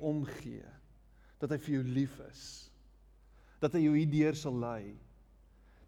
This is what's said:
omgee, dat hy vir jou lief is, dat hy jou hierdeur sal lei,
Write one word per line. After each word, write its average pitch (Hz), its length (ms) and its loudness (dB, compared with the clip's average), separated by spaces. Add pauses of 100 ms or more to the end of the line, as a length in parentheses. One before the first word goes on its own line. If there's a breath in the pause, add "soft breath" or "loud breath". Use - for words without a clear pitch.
omgee, - 600 -4 (760 soft breath)
dat 143 80 -4
hy 151 80 0
vir 147 160 -2
jou 135 100 2
lief 131 320 0 (140)
is, - 140 -18 (1160 soft breath)
dat 147 140 2
hy 170 100 4
jou 151 140 6
hierdeur 151 400 4
sal 143 180 -4
lei, 113 380 -4 (920 soft breath)